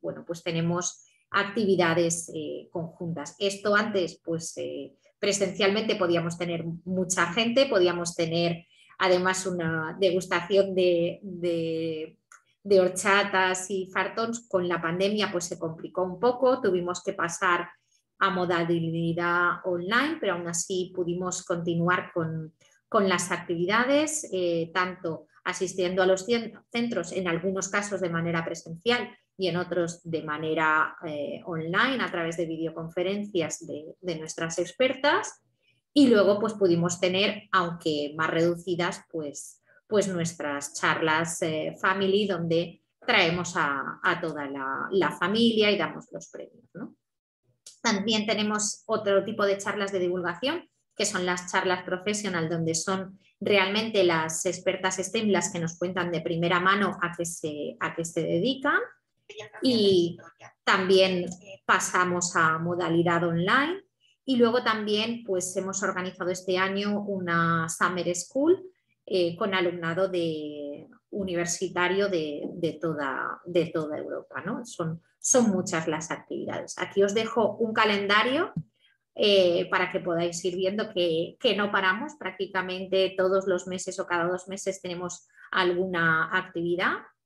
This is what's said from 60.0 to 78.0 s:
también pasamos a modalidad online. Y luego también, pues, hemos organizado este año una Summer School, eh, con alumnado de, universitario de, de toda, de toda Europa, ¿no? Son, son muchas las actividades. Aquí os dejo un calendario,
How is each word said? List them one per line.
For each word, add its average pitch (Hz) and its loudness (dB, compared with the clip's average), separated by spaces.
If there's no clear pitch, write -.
también 190 4
pasamos 180 2
a 160 4
modalidad 170 2
online. 233 2
Y 262 2
luego 240 6
también, 220 0
pues, 185 -4
hemos 190 -4
organizado 185 -4
este 185 -2
año 202 0
una 170 0
Summer 175 0
School, 311 2
eh, 175 2
con 202 0
alumnado 175 0
de, 156 -4
universitario 180 0
de, 156 -2
de 165 -2
toda, 139 -4
de 175 2
toda 151 -4
Europa, 143 -8
¿no? 240 -6
Son, 165 -6
son 233 4
muchas 170 0
las 160 -2
actividades. - -8
Aquí 196 0
os 202 4
dejo 226 0
un 220 0
calendario, 220 2